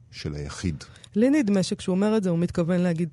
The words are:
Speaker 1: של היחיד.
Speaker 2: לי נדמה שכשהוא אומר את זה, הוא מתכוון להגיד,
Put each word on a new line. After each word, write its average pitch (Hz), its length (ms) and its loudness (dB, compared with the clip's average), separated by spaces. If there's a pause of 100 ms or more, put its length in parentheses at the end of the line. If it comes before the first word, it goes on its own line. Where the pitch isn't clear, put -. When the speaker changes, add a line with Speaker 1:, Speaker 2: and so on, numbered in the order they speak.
(100)
Speaker 1:
של - 240 -8
היחיד. 73 500 -6 (320)
Speaker 2:
לי 233 140 4
נדמה 202 320 2
שכשהוא 185 320 -4
אומר 208 220 2
את 220 60 0
זה, 185 80 0
הוא 165 80 0
מתכוון 175 420 0
להגיד, 175 320 0